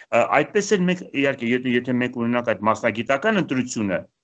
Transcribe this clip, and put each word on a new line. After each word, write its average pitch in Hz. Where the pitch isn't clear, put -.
Ա, 117
այդպես 170
էլ 185
մենք, 180
իհարկե, 135
եթե, 127
եթե 123
մենք 123
ունենանք 120
այդ 104
մասնագիտական 120
ընտրությունը, 120